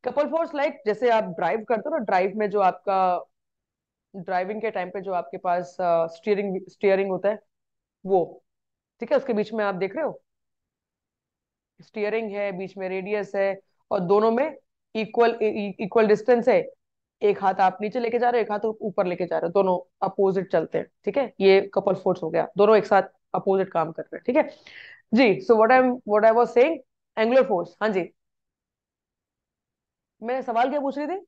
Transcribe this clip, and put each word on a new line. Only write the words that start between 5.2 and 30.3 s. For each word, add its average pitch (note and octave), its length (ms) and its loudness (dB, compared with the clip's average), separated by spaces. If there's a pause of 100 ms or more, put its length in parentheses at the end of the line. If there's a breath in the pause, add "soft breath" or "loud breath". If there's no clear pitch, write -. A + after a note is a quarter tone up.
पास, F3+ 440 -4
अ, E3+ 260 2
steering, G3 600 -4
steering G3 420 0
होता F#3 180 -2
है G#3+ 100 -4 (680)
वो, F#3 380 0 (560)
ठीक A#3 120 -6
है, C#4+ 60 2
उसके B3 160 -2
बीच G#3+ 200 -2
में G#3+ 120 -2
आप G3 100 -2
देख F#3+ 200 -6
रहे D4+ 100 -4
हो G3 160 -8 (1600)
Steering G#3+ 500 -6
है, G3+ 200 -6
बीच F#3+ 260 -10
में F#3+ 120 -8
radius F#3+ 460 -6
है G3 240 -2 (320)
और G#3 80 0
दोनों G3+ 320 2
में C#4 260 -2 (380)
equal, A#3 460 0
इ-, G#3+ 280 -2
इ-, F#3 100 -12
equal A3 280 2
distance G#3+ 400 2
है। G3 220 2 (520)
एक G3+ 220 0
हाथ F#3+ 100 2
आप F#3 280 0
नीचे G#3+ 180 -4
लेके A#3 200 -2
जा A#3+ 100 2
रहे A#3+ 120 0
हो, G3+ 40 0
एक G#3 60 -8
हाथ G#3 140 -4
ऊपर G#3+ 400 -4
लेके F3+ 200 -4
जा E3 120 -4
रहे E3 100 -4
हो, F3 40 -4
दोनों F#3 280 2 (220)
opposite F#3+ 500 0
चलते D#3+ 260 0
हैं, E3 100 -4 (180)
ठीक G3+ 120 -2
है? B3+ 220 -2
ये G3 340 6
couple F#3+ 220 0
force F3+ 280 -2
हो D#3+ 60 -6
गया, D#3+ 180 -2 (100)
दोनों G#3 200 6
एक F#3+ 80 2
साथ F#3+ 180 4 (320)
opposite F#3+ 360 0
काम E3 200 -2
कर - 120 -12
रहे - 140 -14
हैं, - 80 -14
ठीक B3 100 0
है D4+ 80 4 (680 loud breath)
जी। A3 380 4
So A3 80 6
what A3 120 6
I C4 100 6
am, B3+ 100 2
what G#3+ 340 0
I A3 120 6
was A#3+ 120 2
saying, D4 280 4 (400)
angular A#3 340 4
force। E3+ 180 -2 (120)
हाँ A3 80 0
जी, F#3 240 -4 (2000)
मैं B3+ 180 -4